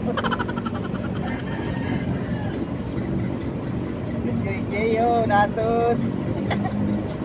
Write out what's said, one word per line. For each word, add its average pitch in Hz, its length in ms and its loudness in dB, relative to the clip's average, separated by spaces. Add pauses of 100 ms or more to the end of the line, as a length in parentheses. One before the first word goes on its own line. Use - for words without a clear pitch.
(4000)
J - 20 0 (220)
J - 60 -4 (260)
O, 233 240 4
Natos. 226 760 4 (1200)